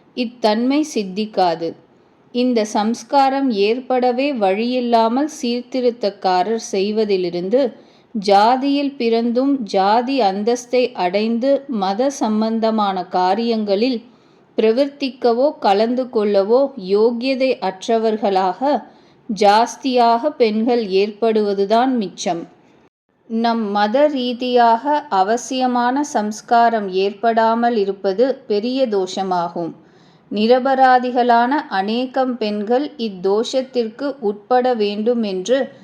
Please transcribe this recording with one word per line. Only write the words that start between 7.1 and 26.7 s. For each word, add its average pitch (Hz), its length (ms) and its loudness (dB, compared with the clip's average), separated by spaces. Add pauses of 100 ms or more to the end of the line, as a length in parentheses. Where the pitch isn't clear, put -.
ஜாதியில் 254 800 2
பிறந்தும் 233 560 0 (120)
ஜாதி 214 580 0
அந்தஸ்தை 226 640 0 (100)
அடைந்து 220 560 -2 (200)
மத 208 400 -2
சம்பந்தமான 220 880 0 (100)
காரியங்களில் 214 920 0 (580)
பிரவர்த்திக்கவோ 247 880 0 (120)
கலந்து 233 460 2
கொள்ளவோ 208 560 2 (260)
யோக்கியதை 247 720 0
அற்றவர்களாக 214 1120 -2 (580)
ஜாஸ்தியாக 233 1040 2
பெண்கள் 233 500 0 (100)
ஏற்படுவதுதான் 208 1040 0
மிச்சம். 175 440 -4 (880)
நம் 226 420 -2
மத 214 360 2
ரீதியாக 247 880 0 (140)
அவசியமான 247 920 0
சம்ஸ்காரம் 220 880 0